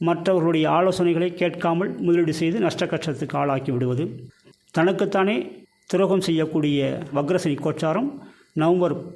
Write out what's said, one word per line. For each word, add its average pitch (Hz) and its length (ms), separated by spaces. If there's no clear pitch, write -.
மற்றவர்களுடைய 165 680
ஆலோசனைகளை 175 640
கேட்காமல் 175 640
முதலீடு 170 360
செய்து 165 260
நஷ்ட 175 260
கஷ்டத்துக்கு 151 520
ஆளாக்கி 139 340
விடுவது, 127 340
தனக்குத்தானே 190 640
துரோகம் 185 360
செய்யக்கூடிய 156 540
வக்ரசனி 143 420
கோச்சாரம் 160 540
நவம்பர் 170 400